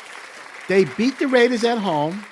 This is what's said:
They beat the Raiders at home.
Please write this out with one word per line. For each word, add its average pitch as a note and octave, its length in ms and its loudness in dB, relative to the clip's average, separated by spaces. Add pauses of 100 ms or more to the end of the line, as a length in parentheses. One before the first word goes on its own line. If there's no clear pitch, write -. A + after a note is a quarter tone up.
(680)
They F#3+ 160 4
beat A3 340 -2
the D#4 80 0
Raiders B3 380 2
at A#3 140 2
home. F3+ 540 -2